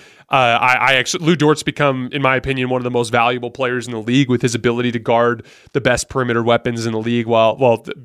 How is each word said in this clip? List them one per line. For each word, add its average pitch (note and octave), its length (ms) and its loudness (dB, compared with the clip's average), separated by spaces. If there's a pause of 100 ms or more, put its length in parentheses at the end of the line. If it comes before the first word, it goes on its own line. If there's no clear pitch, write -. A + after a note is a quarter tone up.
(300)
Uh, A#2+ 300 2
I, B2+ 140 4
I B2+ 220 2
actually, B2+ 300 -2
Lou E3 120 2
Dort's D3 260 2
become, C3+ 480 -2
in C#3+ 100 -6
my C3+ 140 2
opinion, B2+ 340 -4
one B2+ 120 -2
of - 20 -8
the B2 80 -4
most A#2+ 200 -2
valuable A#2+ 400 0
players B2 360 -4
in B2 60 -10
the A2 80 -6
league B2 280 0
with B2 120 0
his B2 140 -2
ability B2 360 -2
to A#2+ 80 -4
guard A#2 460 0 (260)
the D3 80 -2
best B2 300 -2
perimeter A#2+ 340 -2
weapons A#2 420 2
in A#2 60 -2
the A2 80 -4
league A#2 280 -2
while, A2+ 280 2
while B2 220 4
th-, - 280 -10